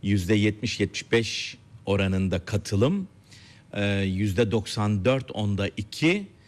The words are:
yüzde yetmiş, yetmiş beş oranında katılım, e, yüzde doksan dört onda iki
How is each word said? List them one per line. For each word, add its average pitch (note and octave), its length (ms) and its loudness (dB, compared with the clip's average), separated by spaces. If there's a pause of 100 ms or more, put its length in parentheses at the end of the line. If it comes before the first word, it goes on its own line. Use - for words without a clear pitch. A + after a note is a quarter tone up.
yüzde G2 320 2
yetmiş, G#2 460 0
yetmiş - 320 -2
beş - 440 -2 (300)
oranında F#2+ 580 2
katılım, B2 640 0 (640)
e, G2+ 120 -2 (160)
yüzde G2 500 0
doksan G#2 540 0
dört B2+ 260 2
onda G2+ 380 -2
iki E3+ 580 -2 (220)